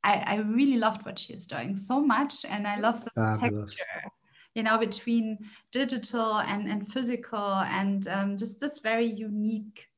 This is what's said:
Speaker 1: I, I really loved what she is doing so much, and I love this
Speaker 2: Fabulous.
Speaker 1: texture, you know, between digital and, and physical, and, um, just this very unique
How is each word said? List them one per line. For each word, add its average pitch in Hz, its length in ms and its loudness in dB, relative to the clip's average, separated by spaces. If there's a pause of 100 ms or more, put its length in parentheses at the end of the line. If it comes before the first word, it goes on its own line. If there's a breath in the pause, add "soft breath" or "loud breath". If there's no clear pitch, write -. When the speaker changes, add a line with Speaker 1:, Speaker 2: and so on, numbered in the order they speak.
Speaker 1:
I, 202 120 6 (180)
I - 20 2 (240)
really 269 180 6
loved 214 280 0
what - 140 -10
she - 140 -10
is - 120 -12
doing 165 320 -6
so 254 240 0
much, 277 320 4 (200)
and 208 120 -4
I 208 140 -2
love 226 240 2
this 233 100 -10
Speaker 2:
Fabulous. 107 600 0
Speaker 1:
texture, 170 260 -10 (540 soft breath)
you 226 80 -2
know, 220 160 4
between 226 460 2 (460 loud breath)
digital 226 680 0
and, 202 280 -2
and 202 240 -4
physical, 233 580 -2 (300)
and, 196 280 0
um, 196 280 0
just 214 240 -6
this 294 200 -4
very 226 260 2
unique 214 840 -2 (100)